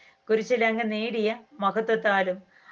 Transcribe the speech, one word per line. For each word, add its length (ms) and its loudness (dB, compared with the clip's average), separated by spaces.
കുരിശിലങ്ങ് 600 0
നേടിയ 480 -2
മഹത്വത്താലും 840 0